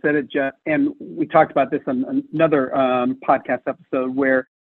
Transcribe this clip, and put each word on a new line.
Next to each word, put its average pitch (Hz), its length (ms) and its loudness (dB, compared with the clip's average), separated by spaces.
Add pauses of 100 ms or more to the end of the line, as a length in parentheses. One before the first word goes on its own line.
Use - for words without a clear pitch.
said 151 100 0
it, 143 180 -2
Jeff, 135 220 -2 (140)
and 147 320 0
we 165 260 -6
talked 156 240 4
about 135 220 0
this 151 160 -2
on 131 440 -2
another, 151 460 2
um, 127 400 0 (100)
podcast 131 380 0
episode 131 500 -4
where 131 320 2 (320)